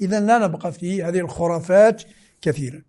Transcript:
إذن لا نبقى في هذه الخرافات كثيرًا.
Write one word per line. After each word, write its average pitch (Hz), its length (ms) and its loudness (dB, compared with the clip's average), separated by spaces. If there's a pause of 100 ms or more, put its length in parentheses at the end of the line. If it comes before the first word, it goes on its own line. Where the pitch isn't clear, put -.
إذن 208 240 0
لا 220 220 4
نبقى 165 240 -8
في 180 320 -6
هذه 175 160 -4
الخرافات 175 840 2 (380)
كثيرًا. 143 480 -6